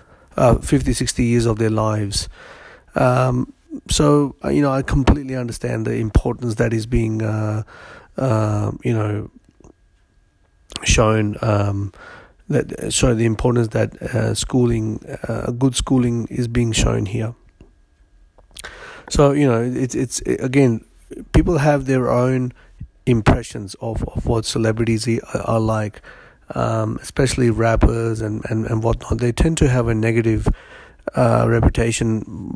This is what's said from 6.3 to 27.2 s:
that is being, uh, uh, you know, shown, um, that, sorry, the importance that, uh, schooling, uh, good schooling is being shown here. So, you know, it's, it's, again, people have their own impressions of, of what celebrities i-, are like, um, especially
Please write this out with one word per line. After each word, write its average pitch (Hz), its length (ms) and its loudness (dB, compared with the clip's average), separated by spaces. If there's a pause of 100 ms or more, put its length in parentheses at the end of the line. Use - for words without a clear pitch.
that 117 180 0
is 113 140 -4
being, 113 360 -2
uh, 107 400 -4 (540)
uh, 107 560 0 (100)
you 120 120 0
know, 104 360 -4 (1500)
shown, 110 600 2
um, 101 500 0 (560)
that, - 420 -2
sorry, 123 240 2
the 113 120 2
importance 117 420 2
that, 110 340 -2
uh, 110 320 -2
schooling, 113 680 0 (240)
uh, 113 220 -4
good 123 260 0
schooling 120 540 0
is 123 180 -4
being 117 240 0
shown 113 320 0
here. 110 300 -6 (1800)
So, 143 220 4
you 147 140 2
know, 117 160 4
it's, 127 320 -2
it's, 123 280 -4
again, 127 600 2 (500)
people 165 260 4
have 143 260 2
their 127 260 2
own 127 440 0 (500)
impressions 113 800 0
of, 113 260 -4
of - 160 -6
what 113 220 0
celebrities 113 600 0
i-, 117 140 0 (240)
are 113 160 0
like, 110 400 -2 (540)
um, 113 480 -2
especially 127 480 0